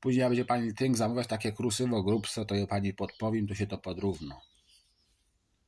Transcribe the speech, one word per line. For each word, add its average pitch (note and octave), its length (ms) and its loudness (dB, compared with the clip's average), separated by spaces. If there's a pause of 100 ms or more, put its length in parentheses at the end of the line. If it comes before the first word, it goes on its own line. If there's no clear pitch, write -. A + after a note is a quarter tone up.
Później C3 200 2
jak B2+ 80 4
będzie B2 160 2
pani A#2+ 300 0
tynk C3 220 2
zamawiać A#2 300 0
takie A2 260 -2
krusywo A#2+ 500 0
grubsze, G#2 440 0
to G2+ 80 -2
je G2+ 120 2
pani G2 280 0
podpowiem, A2 520 -2
to G#2 80 -4
się G2+ 120 -2
to G2+ 120 -6
podrówno. F2 600 -4 (1300)